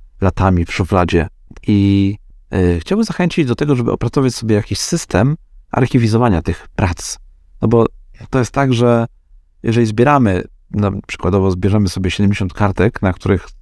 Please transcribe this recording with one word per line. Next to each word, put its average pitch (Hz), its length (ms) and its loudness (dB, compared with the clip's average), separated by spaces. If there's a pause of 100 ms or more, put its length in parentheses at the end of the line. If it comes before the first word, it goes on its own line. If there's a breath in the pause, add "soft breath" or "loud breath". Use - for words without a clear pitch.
(200)
latami 92 440 0
w - 80 -8
szufladzie. 87 560 0 (380)
I, 98 500 2 (340)
e, 90 300 2
chciałbym 214 240 -2
zachęcić 170 420 -2
do 120 80 -2
tego, 147 220 0
żeby 117 160 0
opracować 123 420 -2
sobie 110 220 -2
jakiś 101 220 -4
system 143 580 -2 (340)
archiwizowania 117 720 2
tych - 260 -6
prac. - 500 -4 (440)
No 117 60 0
bo 113 180 4 (440)
to 135 80 0
jest 117 120 -2
tak, 139 240 0
że 117 320 2 (560)
jeżeli 117 240 2
zbieramy, 117 560 2 (280)
no, 101 200 0 (160)
przykładowo 95 440 0
zbierzemy 95 380 0
sobie 92 220 -4
siedemdziesiąt 101 440 -2
kartek, 101 480 0
na 95 100 0
których - 360 -2 (140)